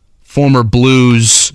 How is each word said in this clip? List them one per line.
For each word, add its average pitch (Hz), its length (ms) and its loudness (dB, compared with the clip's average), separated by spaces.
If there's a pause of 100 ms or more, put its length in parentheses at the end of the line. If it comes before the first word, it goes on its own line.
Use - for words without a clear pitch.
(200)
former 139 420 -2
Blues 123 920 0